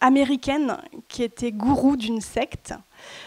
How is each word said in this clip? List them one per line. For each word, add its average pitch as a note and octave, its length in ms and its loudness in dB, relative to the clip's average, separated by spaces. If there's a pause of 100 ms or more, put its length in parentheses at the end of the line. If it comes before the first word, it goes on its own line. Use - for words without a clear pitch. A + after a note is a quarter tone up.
américaine C4+ 760 2 (320)
qui - 160 -6
était A#3 300 -4
gourou C4 420 2
d'une A3+ 240 -4
secte, - 540 -6 (540)